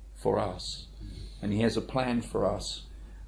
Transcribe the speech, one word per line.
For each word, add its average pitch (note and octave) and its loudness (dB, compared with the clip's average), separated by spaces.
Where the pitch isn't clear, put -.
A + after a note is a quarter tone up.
for G#2 4
us, F#2 -2
and G#2 2
he G#2 4
has A2+ 6
a A2+ 4
plan B2+ 2
for G#2 2
us. - 0